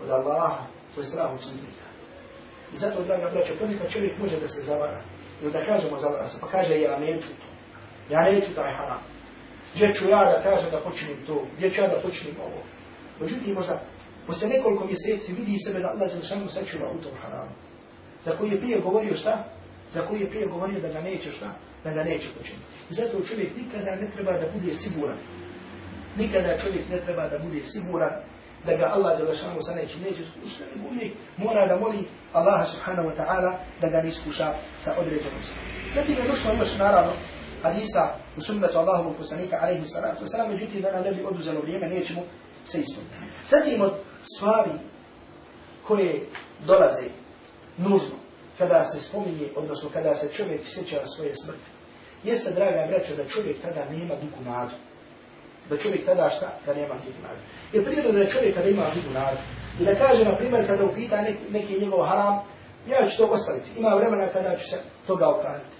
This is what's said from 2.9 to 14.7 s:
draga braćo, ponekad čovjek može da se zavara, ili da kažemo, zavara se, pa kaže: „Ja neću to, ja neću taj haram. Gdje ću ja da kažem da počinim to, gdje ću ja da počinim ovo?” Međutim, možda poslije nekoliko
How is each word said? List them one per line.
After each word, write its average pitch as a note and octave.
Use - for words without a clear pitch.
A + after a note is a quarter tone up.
draga F3
braćo, -
ponekad G#3
čovjek G3+
može E3
da D3+
se C#3+
zavara, D3
ili D3
da D#3+
kažemo, G#3
zavara -
se, -
pa -
kaže: E3+
„Ja -
neću D#3+
to, -
ja D#3+
neću F#3+
taj C#3
haram. C3+
Gdje G3
ću F#3+
ja G#3
da A3
kažem E3
da D#3
počinim C#3+
to, C#3+
gdje F#3
ću G#3
ja F#3+
da F3
počinim E3
ovo?” -
Međutim, G3
možda -
poslije G#3+
nekoliko G3+